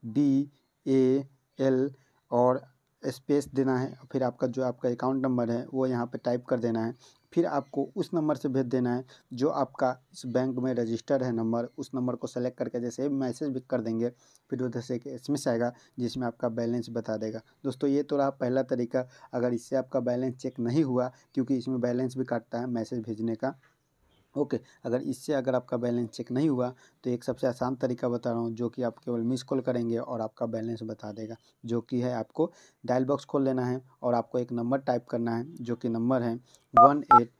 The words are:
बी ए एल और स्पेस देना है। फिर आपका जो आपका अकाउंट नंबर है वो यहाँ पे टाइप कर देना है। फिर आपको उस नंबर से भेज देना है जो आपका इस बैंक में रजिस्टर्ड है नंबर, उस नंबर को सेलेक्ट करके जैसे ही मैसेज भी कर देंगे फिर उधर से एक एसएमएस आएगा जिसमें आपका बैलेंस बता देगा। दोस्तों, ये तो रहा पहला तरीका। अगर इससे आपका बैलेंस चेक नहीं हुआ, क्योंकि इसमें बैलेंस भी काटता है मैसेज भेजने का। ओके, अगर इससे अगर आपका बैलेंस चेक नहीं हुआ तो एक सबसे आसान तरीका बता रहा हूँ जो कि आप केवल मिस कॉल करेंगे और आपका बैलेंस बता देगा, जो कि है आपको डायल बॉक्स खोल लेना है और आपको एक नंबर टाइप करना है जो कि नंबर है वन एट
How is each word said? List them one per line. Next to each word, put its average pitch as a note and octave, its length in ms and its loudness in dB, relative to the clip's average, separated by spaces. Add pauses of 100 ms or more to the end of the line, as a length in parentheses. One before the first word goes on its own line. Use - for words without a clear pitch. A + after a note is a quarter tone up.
बी C#3 480 2 (360)
ए C3+ 380 4 (340)
एल C3+ 320 2 (400)
और B2 320 4 (400)
स्पेस C#3 480 0
देना C3 280 2
है। C3 180 -2 (160)
फिर C3 100 0
आपका B2 260 0
जो B2+ 160 -2
आपका B2 260 -2
अकाउंट B2+ 320 0
नंबर B2 280 2
है A#2+ 160 -2
वो C3 200 0
यहाँ A#2+ 200 0
पे B2 120 -10
टाइप B2 280 -2
कर B2 140 0
देना A2+ 240 0
है। A2+ 100 -4 (380)
फिर E3+ 140 2
आपको C#3 360 -2 (140)
उस F#3 180 -4
नंबर D3+ 220 0
से C#3+ 120 -4
भेज C3 180 0
देना B2 280 0
है B2+ 100 -4 (280)
जो B2+ 180 0
आपका C3 400 0 (220)
इस - 140 -18
बैंक B2+ 320 0
में B2+ 160 0
रजिस्टर्ड A#2 480 0
है B2+ 100 -2
नंबर, A2+ 360 0 (100)
उस - 160 -10
नंबर B2 200 -2
को A#2+ 120 -8
सेलेक्ट B2 320 -4
करके C3 220 -4
जैसे A#2+ 220 -4
ही C#3+ 80 0
मैसेज C3+ 400 -2
भी B2+ 120 -4
कर B2 180 -2
देंगे A2+ 300 0 (400)
फिर B2 120 -4
उधर B2 180 -4
से B2+ 160 -4
एक A#2 100 -8
एसएमएस C#3 420 -4
आएगा A#2+ 240 2 (260)
जिसमें B2 280 -2
आपका A#2+ 240 -2
बैलेंस A#2 400 -2
बता A2+ 260 -4
देगा। A2 240 -6 (240)
दोस्तों, C#3 260 0
ये C#3+ 120 2
तो C#3+ 140 -2
रहा C#3 160 2
पहला C3 320 0
तरीका। B2 420 0 (260)
अगर B2 220 0
इससे A#2 220 -4
आपका C3 260 0
बैलेंस B2 340 -2
चेक C3 240 -6
नहीं B2 240 2
हुआ, B2+ 260 0 (240)
क्योंकि C3 220 2
इसमें B2+ 240 -2
बैलेंस B2 380 0
भी C3 80 0
काटता A#2 340 -4
है B2 80 -4
मैसेज A#2 340 -4
भेजने A2+ 340 -4
का। - 180 -2 (800)
ओके, C#3 240 0 (260)
अगर B2 180 0
इससे C#3+ 320 -4
अगर C3 200 0
आपका B2+ 220 -2
बैलेंस A#2+ 340 0
चेक - 220 -10
नहीं D3 160 2
हुआ B2 200 2 (360)
तो B2+ 60 -2
एक B2 140 -2
सबसे B2+ 220 -2
आसान B2+ 300 0
तरीका B2 320 -2
बता A#2+ 220 -2
रहा A#2 100 0
हूँ A#2 120 -2
जो A#2 160 -2
कि B2 140 -6
आप A#2 160 -4
केवल A#2+ 240 -4
मिस B2 200 0
कॉल C3+ 200 -2
करेंगे A#2 360 0
और B2 220 -6
आपका A2 260 -4
बैलेंस A2+ 380 -6
बता G#2+ 280 -10
देगा, A2 240 -10 (280)
जो A#2 180 0
कि B2 180 -2
है B2 140 -2
आपको D#3 360 -2 (340)
डायल B2+ 200 2
बॉक्स C3+ 200 0
खोल C#3 200 0
लेना C3 220 0
है B2+ 140 -2 (220)
और B2 120 2
आपको A#2+ 240 0
एक B2 140 -4
नंबर A#2+ 280 0
टाइप A#2+ 260 -2
करना A#2 300 -2
है A#2+ 100 -4 (100)
जो A#2+ 200 -4
कि B2 140 -4
नंबर A#2 320 2
है A#2 120 -2 (400)
वन C#3+ 380 10
एट - 280 8